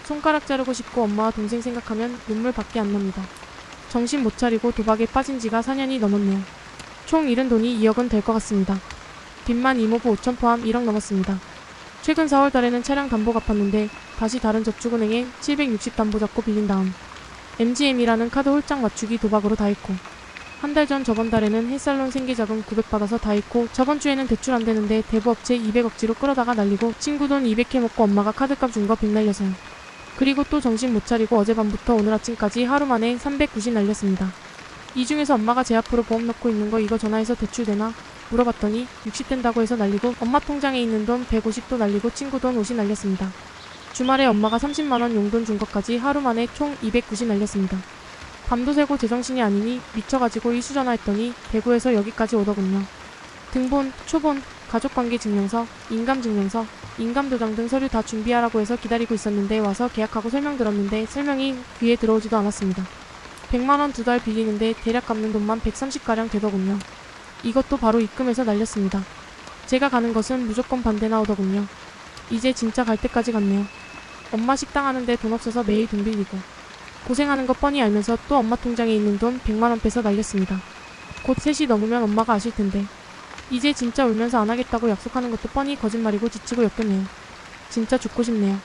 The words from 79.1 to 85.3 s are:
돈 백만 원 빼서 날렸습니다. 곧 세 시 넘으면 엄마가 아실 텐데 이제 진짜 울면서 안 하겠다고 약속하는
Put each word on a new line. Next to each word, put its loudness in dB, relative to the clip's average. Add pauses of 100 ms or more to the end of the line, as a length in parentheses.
돈 0
백만 2
원 0
빼서 0
날렸습니다. 0 (600)
곧 2
세 2
시 2
넘으면 2
엄마가 2
아실 0
텐데 0 (640)
이제 2
진짜 0
울면서 2
안 2
하겠다고 0
약속하는 -2